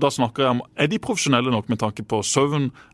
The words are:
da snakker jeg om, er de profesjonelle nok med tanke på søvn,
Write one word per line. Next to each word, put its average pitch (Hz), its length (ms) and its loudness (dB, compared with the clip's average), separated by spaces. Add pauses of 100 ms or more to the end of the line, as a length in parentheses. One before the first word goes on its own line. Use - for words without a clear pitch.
da 143 80 2
snakker 131 380 0
jeg 123 100 2
om, - 160 -6
er 151 160 2
de 214 140 -2
profesjonelle 131 500 0
nok 107 160 -2
med - 160 -2
tanke 104 160 -4
på 107 240 -2
søvn, 143 460 0 (220)